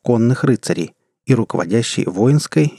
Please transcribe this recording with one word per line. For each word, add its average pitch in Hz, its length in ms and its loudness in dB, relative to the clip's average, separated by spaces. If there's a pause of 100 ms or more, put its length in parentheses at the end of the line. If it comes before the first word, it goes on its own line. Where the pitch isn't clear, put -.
конных 120 420 0
рыцарей 95 520 -2 (320)
и 135 80 4
руководящей 110 720 -2
воинской 139 580 2 (140)